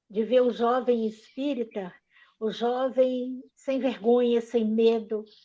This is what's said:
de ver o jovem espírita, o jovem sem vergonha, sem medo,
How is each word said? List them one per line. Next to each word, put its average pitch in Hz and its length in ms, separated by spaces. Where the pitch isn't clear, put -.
de 214 160
ver 247 180
o 247 100
jovem 240 540
espírita, 220 840
o 220 120
jovem 254 920
sem 269 240
vergonha, 240 640
sem 233 240
medo, 220 600